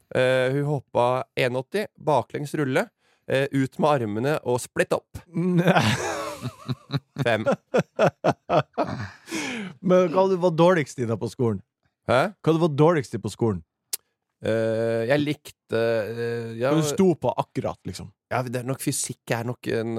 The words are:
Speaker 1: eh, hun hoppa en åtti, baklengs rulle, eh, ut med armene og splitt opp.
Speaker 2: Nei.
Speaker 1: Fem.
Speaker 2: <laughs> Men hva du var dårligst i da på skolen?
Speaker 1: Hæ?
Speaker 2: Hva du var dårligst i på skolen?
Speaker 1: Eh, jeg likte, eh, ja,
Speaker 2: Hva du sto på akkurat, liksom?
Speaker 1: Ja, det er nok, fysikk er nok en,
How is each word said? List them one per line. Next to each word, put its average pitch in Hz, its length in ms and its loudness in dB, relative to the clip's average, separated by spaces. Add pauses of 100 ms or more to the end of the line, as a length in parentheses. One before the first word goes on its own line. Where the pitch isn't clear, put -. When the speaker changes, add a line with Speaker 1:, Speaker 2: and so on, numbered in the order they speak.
(120)
Speaker 1:
eh, 127 400 2
hun 143 140 -2
hoppa 127 580 0 (140)
en 131 180 0
åtti, 190 300 -4 (120)
baklengs 143 580 -2
rulle, 151 340 0 (400)
eh, 135 240 0
ut 135 260 -2
med 156 100 4 (120)
armene 113 420 -2
og 123 160 0
splitt - 320 -2
opp. - 360 -6
Speaker 2:
Nei. 175 520 2 (1400)
Speaker 1:
Fem. 110 240 2
Speaker 2:
<laughs> - 1300 0 (1080)
Men 180 300 4
hva 190 180 4
du 190 80 2
var 180 140 2
dårligst 165 480 4
i 117 80 -2
da 113 80 0
på 110 160 -4
skolen? 110 300 0 (460)
Speaker 1:
Hæ? 147 260 2 (100)
Speaker 2:
Hva 156 120 4
du 160 40 0
var 160 160 2
dårligst 151 400 4
i 98 80 -8
på 107 80 -6
skolen? 104 300 -2 (840)
Speaker 1:
Eh, 113 640 0
jeg 147 140 2
likte, - 580 -6
eh, 117 680 -2 (100)
ja, 135 140 0
Speaker 2:
Hva 160 80 4
du - 20 0
sto 147 220 2 (100)
på 120 160 -2
akkurat, - 460 -4 (100)
liksom? - 220 -12 (180)
Speaker 1:
Ja, 120 160 -2
det 123 160 -6
er 117 80 -8
nok, 135 160 -6
fysikk - 480 -6
er 117 160 -2
nok 123 240 -8
en, 117 280 -2